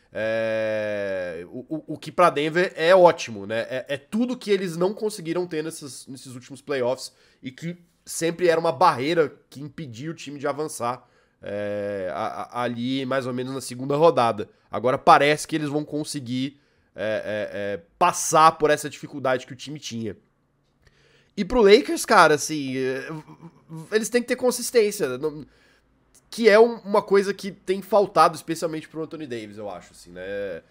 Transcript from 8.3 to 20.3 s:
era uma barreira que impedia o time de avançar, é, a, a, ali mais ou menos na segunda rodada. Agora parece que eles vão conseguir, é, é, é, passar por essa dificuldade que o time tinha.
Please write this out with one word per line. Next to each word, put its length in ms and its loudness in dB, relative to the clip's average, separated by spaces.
era 120 4
uma 120 0
barreira 640 2
que 120 -16
impedia 500 -12
o 20 -8
time 260 -14
de 80 -6
avançar, 600 -6
é, 720 -6
a, 460 -8
a, 40 -2
ali 420 -4
mais 200 -4
ou 80 -8
menos 200 -8
na 80 -8
segunda 340 -6
rodada. 540 2
Agora 280 -2
parece 500 6
que 80 -6
eles 140 -4
vão 160 -4
conseguir, 760 -8
é, 100 -8
é, 520 -6
é, 20 -20
passar 600 4
por 120 2
essa 200 0
dificuldade 580 -4
que 60 -14
o 20 -16
time 240 -16
tinha. 380 -10